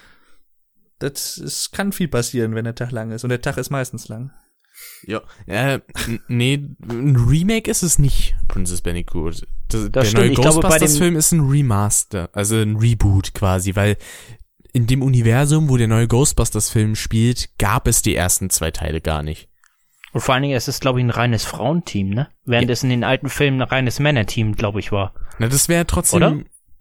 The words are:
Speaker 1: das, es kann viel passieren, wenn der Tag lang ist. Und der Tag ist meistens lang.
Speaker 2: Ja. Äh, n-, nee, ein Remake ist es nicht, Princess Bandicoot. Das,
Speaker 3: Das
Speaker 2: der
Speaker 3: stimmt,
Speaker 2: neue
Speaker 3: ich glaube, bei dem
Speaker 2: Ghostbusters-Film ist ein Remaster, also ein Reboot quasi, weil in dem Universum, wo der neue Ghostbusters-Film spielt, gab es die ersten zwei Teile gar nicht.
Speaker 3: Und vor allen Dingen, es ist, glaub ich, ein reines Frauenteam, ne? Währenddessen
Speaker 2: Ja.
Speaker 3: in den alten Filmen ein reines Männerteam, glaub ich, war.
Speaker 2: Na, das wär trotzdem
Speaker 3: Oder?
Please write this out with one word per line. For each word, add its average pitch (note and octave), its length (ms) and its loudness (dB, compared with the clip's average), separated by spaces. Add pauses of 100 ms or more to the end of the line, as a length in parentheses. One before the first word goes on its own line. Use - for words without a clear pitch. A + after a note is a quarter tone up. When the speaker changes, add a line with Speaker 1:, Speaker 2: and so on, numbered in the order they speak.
(1000)
Speaker 1:
das, - 380 -8
es - 340 -10
kann G3 200 -4
viel F#3 160 -4
passieren, A#2 480 -2
wenn A2+ 100 -6
der A#2 100 -8
Tag B2 160 -8
lang A2+ 200 -8
ist. A2+ 120 -10
Und B2 80 -4
der B2 100 -4
Tag C#3 160 -4
ist B2+ 120 -6
meistens - 380 -8
lang. A#2+ 240 -14 (720)
Speaker 2:
Ja. G#2 160 -6 (260)
Äh, B2 320 -2 (280)
n-, A#2 200 -6
nee, B2 280 0 (340)
ein B2+ 260 0 (120)
Remake G3 420 2
ist A3 140 -2
es E3+ 160 4
nicht, - 360 4 (120)
Princess F2+ 340 0
Bandicoot. E2+ 640 -4 (240)
Das, G#2+ 200 0
Speaker 3:
Das - 20 -6
Speaker 2:
der C3 140 4
Speaker 3:
stimmt, G#2+ 180 2
Speaker 2:
neue - 80 6
Speaker 3:
ich C#3 40 2
glaube, C3+ 260 6
bei - 80 2
dem D#3+ 100 6
Speaker 2:
Ghostbusters-Film D#3 380 4
ist D#3 160 2
ein D#3+ 160 4
Remaster, G#2+ 840 0
also G2+ 220 0
ein G#2+ 220 0
Reboot G#2+ 560 2
quasi, F#2 420 0
weil G2+ 220 2 (760)
in A#2+ 140 2
dem C3 140 2
Universum, C3+ 680 4
wo B2+ 80 4
der A#2 100 2
neue A2+ 200 4
Ghostbusters-Film A2+ 880 0
spielt, A2+ 600 0
gab G#2+ 300 0
es A#2 140 2
die G2 140 0
ersten F2+ 340 -2
zwei D#2 220 -2
Teile D#2 300 -6
gar D#2 220 -4
nicht. D2+ 260 -10 (640)
Speaker 3:
Und B2 80 -4
vor C3+ 120 0
allen C3 100 0
Dingen, C#3 140 -2
es A#2 100 -4
ist, C3 140 -6
glaub C3 160 0
ich, B2 60 2
ein A#2+ 60 2
reines A#2 360 0
Frauenteam, E3+ 640 -4
ne? C#3+ 180 -2 (180)
Währenddessen A#2+ 440 0
Speaker 2:
Ja. B2+ 60 0
Speaker 3:
in A#2+ 60 0
den - 60 -2
alten C3 220 -2
Filmen C3+ 320 0
ein A#2+ 60 -2
reines C3 320 -2
Männerteam, C3 560 0
glaub G#2 220 -2
ich, - 140 -6
war. G2 220 -2 (260)
Speaker 2:
Na, A2 80 0
das C#3 220 0
wär E3+ 180 2
trotzdem - 300 0
Speaker 3:
Oder? D3+ 200 4 (440)